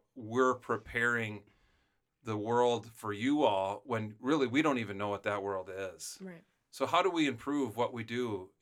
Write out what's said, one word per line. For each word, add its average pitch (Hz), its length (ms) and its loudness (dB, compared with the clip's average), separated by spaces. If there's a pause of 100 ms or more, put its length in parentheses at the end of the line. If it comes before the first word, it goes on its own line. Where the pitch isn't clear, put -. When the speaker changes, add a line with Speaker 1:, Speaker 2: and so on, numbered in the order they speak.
(160)
Speaker 1:
we're 123 400 2
preparing 117 880 -2 (800)
the 110 140 -2
world 117 580 2
for 107 180 -6
you 139 300 2
all 98 420 2
when 110 360 -4
really 135 260 2
we 127 140 4
don't 143 180 4
even 101 180 -4
know 104 120 -2
what 101 140 -4
that 104 200 0
world 95 300 -4
is. 92 480 -10
Speaker 2:
Right. 185 220 -14 (280)
Speaker 1:
So 135 140 -4
how 170 180 4
do 190 80 2
we 160 160 2
improve 127 500 -2
what 120 160 0
we 117 100 -6
do 110 460 -4 (120)